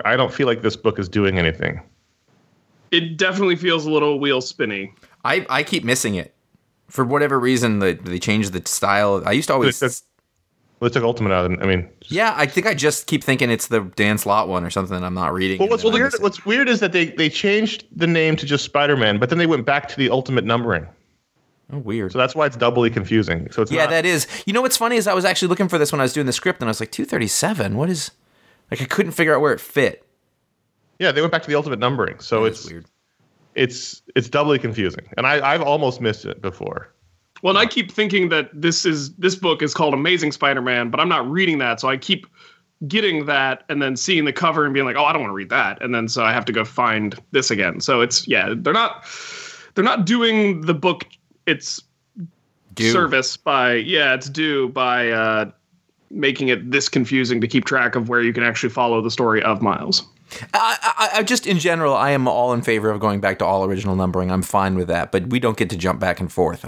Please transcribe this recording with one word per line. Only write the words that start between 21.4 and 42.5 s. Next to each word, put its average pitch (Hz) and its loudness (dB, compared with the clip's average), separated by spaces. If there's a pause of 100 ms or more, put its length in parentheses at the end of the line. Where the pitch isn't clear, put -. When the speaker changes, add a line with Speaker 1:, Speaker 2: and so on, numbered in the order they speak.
Speaker 3:
Oh, 139 -10
weird. 107 -4
Speaker 1:
So 95 -4
that's 127 2
why 151 2
it's 127 -6
doubly 120 4
confusing. 98 0
So - -2
it's 107 0
Speaker 3:
Yeah, 160 0
Speaker 1:
not 151 2
Speaker 3:
that 160 2
is. 170 2 (220)
You 196 -2
know 240 2
what's 262 0
funny 233 0
is 214 2
I 196 2
was 185 2
actually 185 2
looking 185 2
for 175 0
this 147 2
when 147 0
I - 4
was 127 0
doing 147 -2
the 123 0
script, - -2
and 123 -2
I 110 0
was 107 -4
like, 113 -8
"two - -4
thirty-seven? 131 -2
What 160 0
is," 160 -4 (640)
like, 147 -4
I 135 -2
couldn't 175 0
figure 156 2
out 131 2
where 147 2
it 151 -4
fit. - -2 (920)
Speaker 1:
Yeah, 175 2
they 143 2
went 165 2
back 165 -2
to - -12
the 147 0
Ultimate 147 0
numbering. 123 -2
So 110 0
Speaker 3:
That 110 2
is - -14
Speaker 1:
it's - -14
Speaker 3:
weird. 82 -16 (680)
Speaker 1:
it's, - -4 (140)
it's 117 0
doubly 147 2
confusing. 110 -4
And 123 0
I, 139 2
I've 165 0
almost 143 0
missed 107 -2
it - -10
before. - -8 (520)
Speaker 2:
Well, 185 4
and 294 6
I 233 4
keep 214 -4
thinking 196 0
that 156 0
this 160 0
is, 147 -2
this 185 0
book 165 -2
is 151 -2
called 151 2
Amazing 160 0
Spider-Man, 127 0
but 113 -2
I'm 104 2
not 127 0
reading 165 0
that, 120 -2
so 135 -4
I 135 0
keep 185 -4 (640)